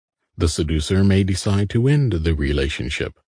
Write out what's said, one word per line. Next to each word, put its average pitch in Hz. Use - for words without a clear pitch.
The 82
seducer 80
may 98
decide 98
to 120
end 143
the 82
relationship, 69